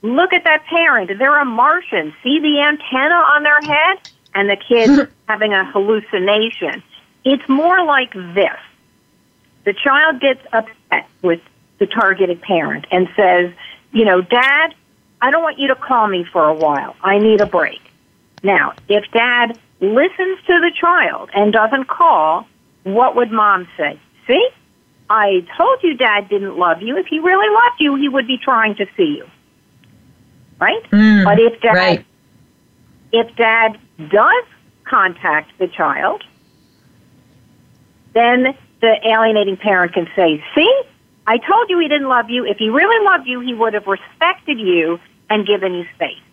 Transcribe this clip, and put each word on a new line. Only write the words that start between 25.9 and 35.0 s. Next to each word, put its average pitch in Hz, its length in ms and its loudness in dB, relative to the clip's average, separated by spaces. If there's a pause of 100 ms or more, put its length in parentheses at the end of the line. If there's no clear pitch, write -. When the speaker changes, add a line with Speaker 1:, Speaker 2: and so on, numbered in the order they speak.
Speaker 1:
dad 208 340 0
didn't 196 280 -4
love 170 240 0
you. 233 160 -6
If 370 100 -4
he 311 120 -6
really 381 360 0
loved 480 260 2
you, 285 160 0
he 277 120 -2
would 262 180 -2
be 254 120 -4
trying 220 380 0
to 202 100 -6 (100)
see 151 220 0
you." - 80 -18 (1300)
Right? 359 300 -2
Speaker 2:
Mm, 214 340 4
Speaker 1:
But 202 140 4
if 226 220 2
dad, 226 140 2
Speaker 2:
right. 180 300 0 (1080)
Speaker 1:
if 226 240 -2
dad 226 420 0 (320)
does 320 340 2 (400)
contact 175 760 -2